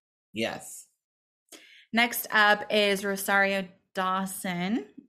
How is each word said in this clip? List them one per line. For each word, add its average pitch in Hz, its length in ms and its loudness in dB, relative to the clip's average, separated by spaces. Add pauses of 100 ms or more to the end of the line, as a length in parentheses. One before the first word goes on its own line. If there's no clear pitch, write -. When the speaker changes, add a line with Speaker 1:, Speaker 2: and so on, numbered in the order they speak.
(340)
Speaker 1:
Yes. - 520 -8 (1080)
Speaker 2:
Next 240 360 0
up 208 400 4
is 202 360 2
Rosario 196 640 0 (280)
Dawson, 190 920 -2 (240)